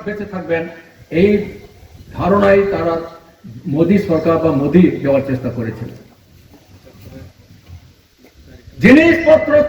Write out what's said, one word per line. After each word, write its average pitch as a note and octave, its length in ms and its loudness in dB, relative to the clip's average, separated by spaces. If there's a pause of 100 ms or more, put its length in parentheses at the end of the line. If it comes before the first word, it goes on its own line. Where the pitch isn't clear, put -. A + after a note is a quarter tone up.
বেঁচে G3+ 280 -10
থাকবেন, E3 300 -6 (560)
এই G3+ 100 4 (880)
ধারণাই G3 440 2 (120)
তারা E3 220 -4 (800)
মোদী E3+ 220 2 (100)
সরকার E3 360 0
বা D#3 80 0 (100)
মোদী D#3+ 220 4 (200)
দেওয়ার C#3 260 0
চেষ্টা A#2+ 280 -6
করেছিলেন। - 420 -10 (2750)
জিনিসপত্র D#4 680 4 (180)